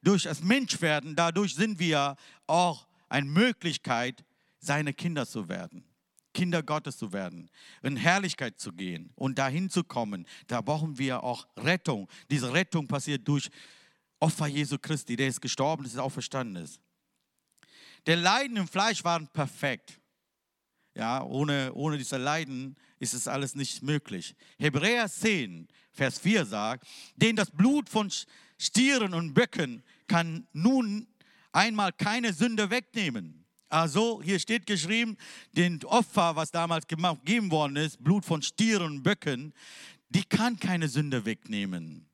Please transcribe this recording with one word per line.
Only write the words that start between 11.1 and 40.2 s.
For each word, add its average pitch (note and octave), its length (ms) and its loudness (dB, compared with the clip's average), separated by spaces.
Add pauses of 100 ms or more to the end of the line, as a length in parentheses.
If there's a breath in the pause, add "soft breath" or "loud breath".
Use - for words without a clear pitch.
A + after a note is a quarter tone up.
auch A#2+ 240 -8 (120)
Rettung. C3 500 0 (220 loud breath)
Diese B2+ 240 0
Rettung E3 340 0
passiert C#3+ 400 -4
durch C#3+ 220 0 (680 loud breath)
Opfer D#3 280 2
Jesu C#3+ 320 -2
Christi, C#3+ 360 -4
der C3+ 140 0
ist A#2+ 140 -6
gestorben, C#3+ 400 -2
der A#2+ 100 -10
ist B2 60 -8
auferstanden B2 680 -6
ist. - 160 -18 (1300 loud breath)
Der D#3+ 100 4
Leiden A3+ 400 2
im F#3+ 100 0
Fleisch G3+ 380 0
waren E3+ 240 0
perfekt. - 720 -6 (960)
Ja, A#2+ 280 -2
ohne, C3 520 0
ohne D3 240 -2
diese C3+ 180 -6
Leiden C3+ 600 -4 (220 soft breath)
ist A#2+ 140 -4
es B2 160 -6
alles C#3 260 -4
nicht - 280 -6
möglich. C#3 520 -4 (240 soft breath)
Hebräer F#3+ 520 2
zehn, A2 580 -2 (220 soft breath)
Vers C3 280 -2
vier F#3 280 2
sagt, G#2+ 400 -4 (280 loud breath)
„Denn A3 220 4
das G#3 140 0
Blut B3+ 400 4
von G#3 180 0
Sch-, - 180 -6 (300 soft breath)
Stieren B3 560 4
und E3 220 -2
Böcken C#3+ 480 2 (240 soft breath)
kann E3+ 480 0
nun G#3+ 520 2 (460 soft breath)
einmal G#3 400 2
keine A3+ 400 0
Sünde G#3+ 380 2
wegnehmen.“ A#2 720 -4 (320)
Also, E3 500 2
hier F3+ 160 0
steht A3 280 -2
geschrieben, G#3 500 0 (360 loud breath)
den E3+ 340 2
Opfer, E3+ 500 2
was D#3+ 140 -2
damals E3+ 360 -2
gema-, E3 300 0
gegeben G#3 340 0
worden D3 260 2
ist, D3+ 280 -4
Blut F#3 180 4
von D3+ 200 0
Stieren F#3+ 540 2
und C3+ 60 -8
Böcken, D3+ 520 -2 (560 loud breath)
die G3 140 2